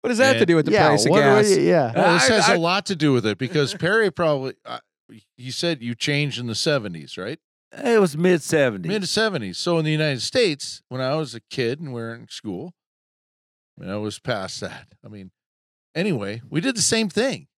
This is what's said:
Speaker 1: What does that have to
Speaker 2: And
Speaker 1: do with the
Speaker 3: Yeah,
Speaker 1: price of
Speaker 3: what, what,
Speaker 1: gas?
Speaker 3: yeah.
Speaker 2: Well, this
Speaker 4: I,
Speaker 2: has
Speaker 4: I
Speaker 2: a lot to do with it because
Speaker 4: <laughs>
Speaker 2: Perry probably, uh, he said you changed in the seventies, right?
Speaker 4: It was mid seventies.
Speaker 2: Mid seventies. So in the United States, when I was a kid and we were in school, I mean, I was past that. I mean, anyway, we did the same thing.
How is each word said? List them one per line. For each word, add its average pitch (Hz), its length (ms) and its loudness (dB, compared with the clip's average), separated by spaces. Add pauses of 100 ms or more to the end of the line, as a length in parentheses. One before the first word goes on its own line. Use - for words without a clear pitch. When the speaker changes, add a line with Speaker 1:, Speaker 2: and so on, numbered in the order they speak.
Speaker 1:
What 240 100 -2
does 226 80 0
that 262 80 6
have 269 100 4
to - 40 2
Speaker 2:
And 190 60 4
Speaker 1:
do 170 100 4
with 151 100 4
the 180 60 0
Speaker 3:
Yeah, 185 160 6
Speaker 1:
price 147 160 4
of 147 60 2
Speaker 3:
what, 190 140 6
what, 208 180 6
Speaker 1:
gas? 202 140 4
Speaker 3:
yeah. 160 380 2
Speaker 2:
Well, 196 200 4
this 269 160 4
Speaker 4:
I, 226 40 4
Speaker 2:
has 208 140 4
Speaker 4:
I - 60 4
Speaker 2:
a 180 40 2
lot 175 280 0
to 196 100 -4
do 147 160 4
with 117 140 2
it 104 100 0
because 135 380 -2
Speaker 4:
<laughs> - 0 -
Speaker 2:
Perry 202 360 0
probably, 147 440 -2 (100)
uh, 120 140 -12 (580)
he 127 140 -12
said 156 320 -4
you 120 120 -4
changed 143 440 -2
in 123 80 -6
the 113 80 -4
seventies, 104 640 -4
right? 110 200 -10 (460)
Speaker 4:
It 233 160 4
was 156 160 2
mid 175 260 2
seventies. 131 460 0
Speaker 2:
Mid 196 200 -2
seventies. 170 500 -2
So 170 200 0
in 160 60 0
the 156 60 0
United 151 320 0
States, - 640 -2
when 127 120 -8
I 131 160 -2
was 139 180 -6
a 117 60 -14 (100)
kid 131 300 -4
and 165 120 -12
we 120 80 -8
were 113 140 -10
in 117 140 -20
school, 110 460 -10 (1040)
I - 60 -18
mean, 90 60 -10
I 101 60 -6
was 104 220 -8
past 101 420 -6
that. 87 280 -12 (160)
I 104 40 -20
mean, 101 240 -18 (600)
anyway, 117 540 -4
we 147 120 -4
did 247 160 -2
the 190 60 -4
same 220 260 0
thing. 208 500 -4